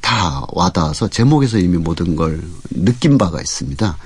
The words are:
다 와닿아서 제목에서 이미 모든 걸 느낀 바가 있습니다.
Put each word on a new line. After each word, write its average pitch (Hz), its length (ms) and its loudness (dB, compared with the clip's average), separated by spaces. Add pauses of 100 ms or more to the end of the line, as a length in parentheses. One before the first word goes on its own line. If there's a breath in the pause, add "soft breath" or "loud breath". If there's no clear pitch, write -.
다 82 480 -2
와닿아서 82 580 0
제목에서 127 520 2
이미 87 180 2
모든 82 380 -2
걸 80 260 -2 (300)
느낀 123 460 2
바가 85 220 0
있습니다. 73 680 -4